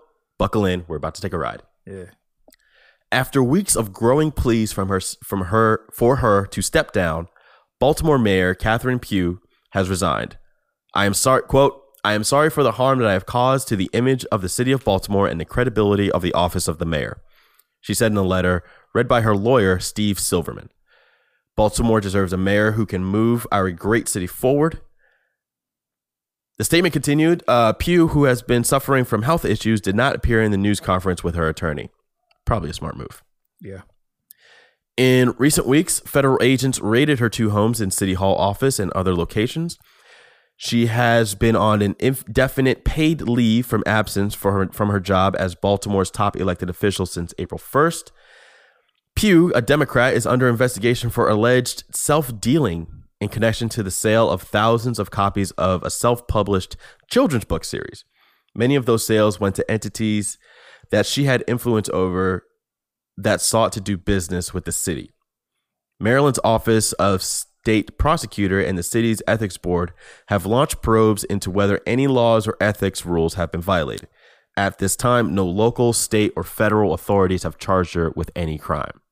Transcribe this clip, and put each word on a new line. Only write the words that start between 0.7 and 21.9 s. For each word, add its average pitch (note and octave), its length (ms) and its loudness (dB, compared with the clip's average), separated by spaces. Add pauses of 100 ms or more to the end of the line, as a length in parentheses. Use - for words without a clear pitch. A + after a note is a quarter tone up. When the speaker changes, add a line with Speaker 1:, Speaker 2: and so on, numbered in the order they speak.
Speaker 1:
We're D#2+ 80 -8
about D#2 180 -8
to - 60 -14
take F#2+ 100 -8
a E2+ 60 -6
ride. C2+ 240 -8 (260)
Speaker 2:
Yeah. F#2+ 200 -16 (1040)
Speaker 1:
After C3 280 0
weeks D3+ 360 2
of G#2 160 -4
growing C#3 360 2
pleas A#2 440 0
from F#2+ 160 -4
her, F#2+ 100 0 (240)
from G2+ 220 -4
her, A2 480 2
for B2 240 2
her G#2 300 2
to - 140 -6
step D#3 300 -2
down, E2+ 380 -2 (500)
Baltimore D3+ 400 2
Mayor F#2+ 340 2
Catherine A#2+ 460 -2
Pugh F#2 400 -2 (300)
has F#2+ 200 -2
resigned. E2 480 -2 (560)
"I G2+ 120 2
am G2+ 80 0
sorry," C3 300 2
quote, C3+ 380 2 (220)
"I G#2 80 0
am G#2+ 140 -2
sorry D3 240 2
for D3+ 120 -2
the A#2+ 120 2
harm C3 260 2
that A#2 80 2
I G2 60 2
have A2 120 -2
caused B2+ 440 0
to A2 80 -2
the F#2+ 160 -4
image B2 400 0
of G#2+ 80 -2
the F2+ 80 -6
city B2+ 240 -2
of C3+ 100 -2
Baltimore G2 460 0
and E2 100 -4
the E2+ 60 -6
credibility G2+ 680 0
of F2+ 100 -2
the F2+ 120 -2
office F2 340 0
of D#2+ 100 -4
the E2+ 80 -6
mayor," D#2 360 -6 (580)
she - 140 -6
said A2 180 2
in G#2 60 0
a G2+ 60 2
letter F2+ 400 0 (300)
read A#2+ 140 0
by A#2+ 140 2
her A2 140 2
lawyer, G2+ 440 2
Steve G#2 400 -2
Silverman. - 500 -4 (840)
"Baltimore A2 460 2